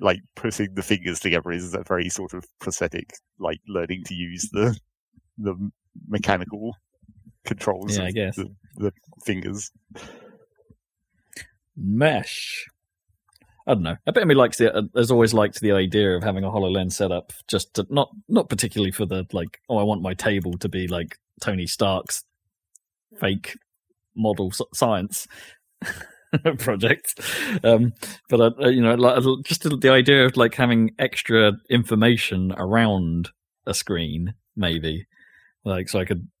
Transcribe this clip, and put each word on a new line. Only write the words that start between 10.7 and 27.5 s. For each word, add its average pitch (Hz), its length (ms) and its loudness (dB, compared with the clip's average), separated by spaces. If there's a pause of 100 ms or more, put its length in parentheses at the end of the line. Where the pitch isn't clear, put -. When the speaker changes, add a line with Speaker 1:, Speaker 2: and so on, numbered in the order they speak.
Speaker 2:
Mesh. 117 880 -2 (1000)
I 135 80 2
don't 98 80 0
know. 82 140 -4 (100)
A - 60 0
bit 233 100 4
of 180 60 2
me 147 60 8
likes 127 240 4
the, 113 160 4
uh, 107 80 0 (140)
has 117 140 2
always 117 240 6
liked 104 260 2
the 104 120 2
idea 95 440 2
of 87 60 -4
having 98 220 -2
a 95 60 -4
HoloLens 92 420 0
set 95 200 -2
up - 200 -6 (160)
just - 260 -4
to, 208 160 -4
not, 139 180 0 (200)
not 220 200 2
particularly 104 440 -2
for 107 120 -4
the, 92 280 -4
like, 87 360 -8
"Oh, 117 80 -2
I 104 60 2
want 104 180 0
my 92 140 -4
table 95 440 -2
to 98 120 -6
be 92 180 -6
like 85 300 -8 (240)
Tony 92 240 -4
Stark's - 580 -4 (960)
fake - 380 -4 (580)
model 107 320 0
s-, 92 140 -8 (100)
science 104 540 -2 (560)
<laughs> - 760 -4
project." - 600 -2 (420)